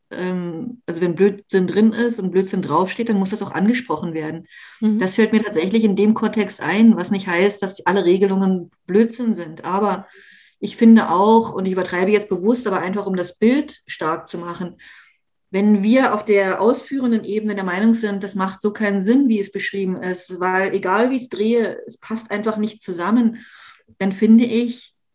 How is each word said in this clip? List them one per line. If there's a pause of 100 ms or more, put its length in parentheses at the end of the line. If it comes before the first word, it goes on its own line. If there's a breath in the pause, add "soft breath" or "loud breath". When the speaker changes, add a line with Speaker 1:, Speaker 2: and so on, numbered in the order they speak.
(120)
Speaker 1:
ähm,
also
wenn
Blödsinn
drin
ist
und
Blödsinn
draufsteht,
dann
muss
das
auch
angesprochen
werden. (340 loud breath)
Speaker 2:
Mhm.
Speaker 1:
Das
fällt
mir
tatsächlich
in
dem
Kontext
ein,
was
nicht
heißt,
dass
alle
Regelungen (160)
Blödsinn
sind.
Aber (540 loud breath)
ich
finde
auch,
und
ich
übertreibe
jetzt
bewusst,
aber
einfach
um
das
Bild
stark
zu
machen, (760 loud breath)
wenn
wir
auf
der
ausführenden
Ebene
der
Meinung
sind,
das
macht
so
keinen
Sinn,
wie
es
beschrieben
ist,
weil
egal
wie
ich
es
drehe,
es
passt
einfach
nicht
zusammen, (600 loud breath)
dann
finde
ich, (220)